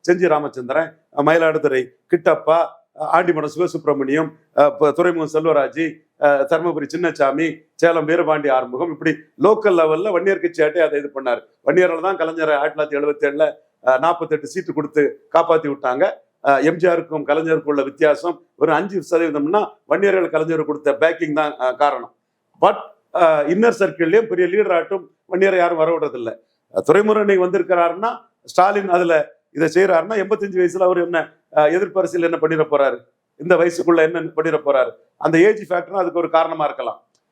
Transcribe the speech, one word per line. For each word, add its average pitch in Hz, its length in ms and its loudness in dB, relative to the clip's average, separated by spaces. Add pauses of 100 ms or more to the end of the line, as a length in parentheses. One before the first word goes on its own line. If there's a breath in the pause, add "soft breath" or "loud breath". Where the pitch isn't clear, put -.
(100)
செஞ்சி 175 180 2
ராமச்சந்திரன், 147 720 -4 (200)
ஆ, 143 40 -2
மயிலாடுதுறை 151 640 0 (300)
கிட்டப்பா, 160 500 0 (340)
ஆ, 160 200 0
ஆண்டிமடம் 156 360 -2
சிவசுப்பிரமணியம், 147 760 -2 (260)
ஆ, 143 120 6
ப-, 143 220 0
துறைமுகம் 160 520 -2
செல்வராஜ், 147 500 -2 (280)
ஆ, 147 120 4
தர்மபுரி 156 520 -2 (100)
சின்னசாமி, 156 600 -2 (180)
சேலம் 165 340 2
வீரபாண்டி 156 420 0
ஆறுமுகம், 127 400 -2
இப்படி 156 240 -4 (240)
லோக்கல் 208 420 2
லெவல்ல 160 320 0
வன்னியர் 180 280 0
கட்சி 170 240 0
ஆட்டி 151 160 0
அதை 147 180 2
இது 143 160 -8
பண்ணாரு. 127 260 -4 (240)
வன்னியர்களை 165 360 2
தான் 185 160 -2
கலைஞரை 160 380 -2
ஆயிரத்தி 147 420 -2
தொள்ளாயிரத்தி 143 40 -2
எழுபத்தேழுல, 147 540 0 (320)
ஆ, 127 120 4
நாற்பத்தெட்டு 160 480 -2
சீட்டு - 260 -10
கொடுத்து 147 600 -2
காப்பாத்தி 160 420 2
விட்டாங்க. 139 360 -2 (360)
ஆ, 139 120 4
எம் 156 180 2
ஜி 175 120 2
ஆருக்கும் 160 380 -2
கலைஞருக்கும் 160 380 0
உள்ள 143 180 -2
வித்தியாசம் 147 640 -2 (100)
ஒரு 156 160 0
அஞ்சு 180 380 -2
சதவீதம்னா 165 640 0 (160)
வன்னியர்கள் 185 420 0
கலைஞருக்கு 160 340 -2
கொடுத்த 147 280 -2
பேக்கிங் 165 400 -2
தான், 147 280 -2
ஆ, 127 120 -2
காரணம். 135 420 -2 (460)
But, 202 140 4 (400)
ஆ, 160 260 4
இன்னர் 190 380 2
சர்க்கிள்லயும் 175 480 0
பெரிய 180 220 0
லீடர் 196 240 0
ஆட்டும் 175 340 -2 (260)
வன்னியரை 190 240 2
யாரும் 170 200 2
வர 160 220 0
விடுறதில்ல. 123 380 -6 (380)
ஆ, 95 120 -2
துரைமுருகன் 208 440 4
இன்னைக்கு 185 160 2
வந்திருக்கிறாருன்னா, 175 720 0 (240)
ஸ்டாலின் 196 440 0
அதுல 170 420 2 (220)
இதை 156 220 0
செய்யறாருன்னா, 185 500 2
எண்பத்தஞ்சு 196 440 -2
வயசுல 185 140 -2
அவர் 180 160 2
என்ன, 170 340 -4 (240)
ஆ, 151 100 4
எதிர்ப்பு 180 340 0
அரசியல் 170 320 0
என்ன 156 140 -2
பண்ணிட 156 200 0
போறாரு, 139 380 -2 (320)
இந்த 175 200 2
வயசுக்குள்ள 170 400 0
என்ன 165 240 2
பண்ணிட 160 460 -4
போறாரு, 131 240 0 (260)
அந்த 160 220 0
ஏஜ் 208 320 2
ஃபேக்டரும் 175 200 -6
அதுக்கு 180 280 -4
ஒரு 165 120 -4
காரணமா 160 340 0
இருக்கலாம். 123 380 -8 (300)